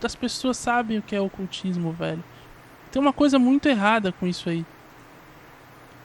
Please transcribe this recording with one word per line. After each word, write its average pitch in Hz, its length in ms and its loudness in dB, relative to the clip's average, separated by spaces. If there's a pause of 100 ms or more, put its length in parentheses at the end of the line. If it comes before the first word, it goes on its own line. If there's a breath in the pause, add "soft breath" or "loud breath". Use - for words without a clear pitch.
as 226 120 -4
pessoas 254 420 -4
sabem 240 400 -2
o 208 60 -4
que - 120 -8
é 202 60 0
ocultismo, 180 680 -4
velho? 165 320 -6 (680 loud breath)
Tem 262 80 -2
uma 277 140 4
coisa 285 240 4
muito 269 320 4
errada 214 420 2
com - 140 -6
isso 180 240 -4
aí. 170 160 -2 (1400)